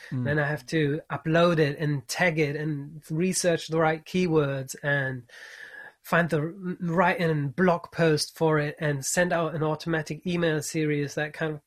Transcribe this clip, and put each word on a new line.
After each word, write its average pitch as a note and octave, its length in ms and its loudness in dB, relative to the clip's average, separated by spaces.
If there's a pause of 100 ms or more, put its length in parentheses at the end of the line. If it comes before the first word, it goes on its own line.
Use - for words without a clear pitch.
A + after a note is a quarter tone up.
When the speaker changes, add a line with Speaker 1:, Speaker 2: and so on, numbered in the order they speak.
(120)
Speaker 1:
Mm. B2+ 120 -2
Speaker 2:
then C#3+ 160 0
I C#3+ 60 0
have D3 220 -4
to D#3 340 0 (100)
upload E3 460 2
it D3 220 2
and D3 280 -2
tag E3+ 300 0
it D3 180 0
and D3+ 540 -6
research E3+ 600 0
the D#3+ 100 0
right D#3+ 260 2
keywords D3 800 0
and C3+ 400 -2 (800)
find E3+ 260 2
the D#3 100 2
r-, E3 140 -2 (260)
right F3 400 2
and D3+ 340 0
blog F3 380 2
post D#3+ 460 2
for D#3 220 4
it D3 200 -2
and D3 260 -2
send F3+ 280 2
out E3 220 0
an D3 80 -4
automatic D#3 640 -4
email E3 360 0
series D3 540 -2
that D3+ 180 -4
kind D#3+ 200 -4
of D3 140 -10